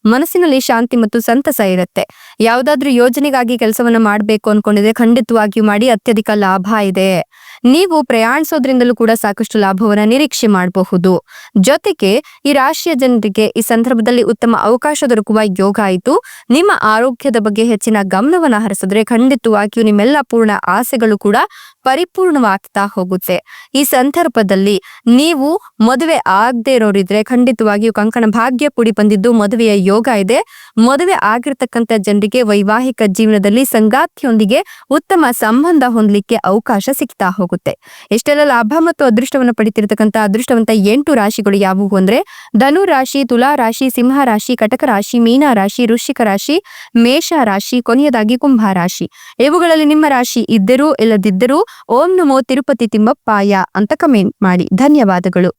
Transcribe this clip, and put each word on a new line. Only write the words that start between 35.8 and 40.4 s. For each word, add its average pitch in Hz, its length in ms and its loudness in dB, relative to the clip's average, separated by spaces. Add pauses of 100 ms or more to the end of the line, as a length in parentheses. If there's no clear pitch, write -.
ಹೊಂದಲಿಕ್ಕೆ 208 420 0 (120)
ಅವಕಾಶ 202 380 -2 (120)
ಸಿಗ್ತಾ 208 280 -4 (100)
ಹೋಗುತ್ತೆ. 180 360 -4 (420)
ಇಷ್ಟೆಲ್ಲ 294 280 0 (100)
ಲಾಭ 233 180 0 (160)
ಮತ್ತು 311 220 -2
ಅದೃಷ್ಟವನ್ನ 247 500 0
ಪಡಿತಿರ್ತಕ್ಕಂಥ 214 560 0 (120)
ಅದೃಷ್ಟವಂತ 226 420 0 (240)